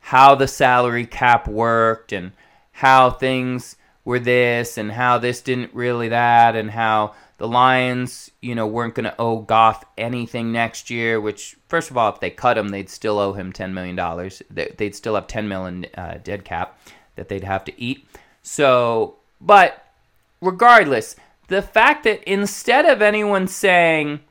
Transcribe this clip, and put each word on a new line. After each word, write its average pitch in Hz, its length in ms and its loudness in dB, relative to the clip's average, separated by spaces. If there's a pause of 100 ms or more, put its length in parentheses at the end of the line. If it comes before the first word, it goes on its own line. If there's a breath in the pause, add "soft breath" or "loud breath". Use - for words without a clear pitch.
how 139 340 6
the 135 140 0
salary 123 580 0
cap 120 420 0
worked 113 640 0
and 95 200 -10 (400 soft breath)
how 131 380 4
things 127 680 -6 (280)
were 123 140 -2
this 120 600 0
and 107 140 -8
how 123 260 0
this 120 240 -4
didn't 123 320 -6
really 120 340 -4
that 117 480 4
and 110 140 -6
how 110 440 -2 (240 soft breath)
the 113 100 -8
Lions, 127 800 0 (100)
you 120 140 -10
know, 110 140 -4
weren't 117 260 -6
gonna 113 240 -6
owe 113 220 -2
Goff 110 440 2 (140)
anything 117 540 -8
next 117 380 -6
year, 117 300 -2
which, 104 360 -10 (120)
first 165 220 -4
of 131 60 -8
all, 110 160 0
if - 80 -14
they 90 100 -6
cut 123 260 0
him, 104 120 -4
they'd 98 200 -10
still 107 300 -4
owe 98 140 -2
him 92 200 -10
ten 95 220 -10
million 90 220 -10
dollars. 87 520 -8
They, 87 300 -8
they'd 104 160 -6
still 110 220 -6
have 92 100 -4
ten 107 220 -8
million, 92 380 -10 (120)
uh, 82 240 -12
dead 90 220 -12
cap 87 340 -10 (380 soft breath)
that - 120 -16
they'd 98 140 -8
have 98 220 -6
to - 160 -16
eat. 120 260 -10 (380 soft breath)
So, 120 720 0 (240)
but 185 440 6 (560)
regardless, 185 760 4 (320 soft breath)
the 190 140 0
fact 262 420 2
that 214 260 0
instead 220 560 0
of 254 160 4
anyone 208 460 0
saying 160 720 0 (100)